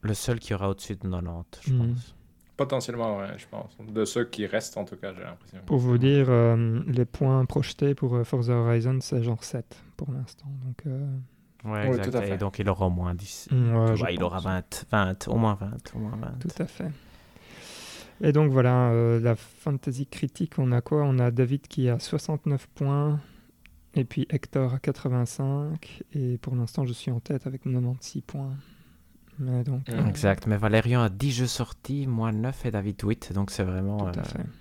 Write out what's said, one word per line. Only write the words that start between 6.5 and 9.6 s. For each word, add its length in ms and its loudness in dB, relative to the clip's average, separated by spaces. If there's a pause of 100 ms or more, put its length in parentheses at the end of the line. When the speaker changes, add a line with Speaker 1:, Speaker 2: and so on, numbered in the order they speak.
Speaker 2:
les 180 2
points 400 2
projetés 500 0
pour, 200 0
euh, 100 2
Forza 280 0
Horizon, 480 4
c'est 220 0
genre 220 -2
sept 300 -8 (200)